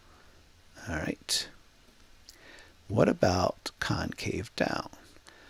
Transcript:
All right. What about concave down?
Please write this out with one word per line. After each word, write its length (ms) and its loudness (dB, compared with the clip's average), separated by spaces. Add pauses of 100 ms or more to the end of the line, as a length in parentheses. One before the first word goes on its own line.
(880)
All 80 -4
right. 520 -4 (1400)
What 220 4
about 680 2
concave 760 -4
down? 340 -2 (600)